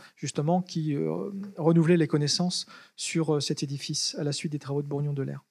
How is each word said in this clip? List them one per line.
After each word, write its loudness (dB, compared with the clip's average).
justement, 0
qui, -2
euh, -2
renouvelaient 6
les 4
connaissances 0
sur, 0
euh, 2
cet -2
édifice -4
à -4
la 0
suite -4
des -4
travaux -4
de -6
Bourgnon -2
de -2
l'Air. -8